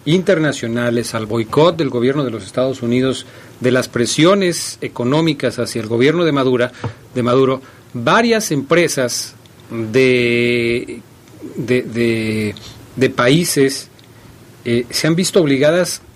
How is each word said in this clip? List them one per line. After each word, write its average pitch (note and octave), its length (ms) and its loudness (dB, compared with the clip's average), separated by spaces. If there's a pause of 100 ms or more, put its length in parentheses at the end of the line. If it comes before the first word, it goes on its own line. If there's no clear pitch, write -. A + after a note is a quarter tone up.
internacionales, B2 1080 0
al A2 120 -4
boicot A#2 500 2
del D#3 120 -2
gobierno B2+ 360 0
de A#2 80 -4
los G#2 120 -10
Estados B2+ 380 -4
Unidos, B2+ 440 -2 (340)
de B2 100 2
las B2 160 2
presiones E3+ 960 0
económicas C3+ 800 -2
hacia A2+ 200 -6
el G#2+ 60 -8
gobierno C3+ 380 2
de D#3 80 2
Madura, B2+ 400 0 (420)
de B2 80 -2
Maduro, C3 400 2 (300)
varias G#3+ 580 0
empresas C#3+ 840 0 (360)
de, A#2+ 1300 0 (560)
de, B2 260 0
de, A2 720 -2 (420)
de B2+ 140 2
países, C#3 800 0 (760)
eh, A#2+ 260 0
se - 160 -2
han D#3+ 80 2
visto F#3+ 260 2
obligadas D3+ 640 2 (140)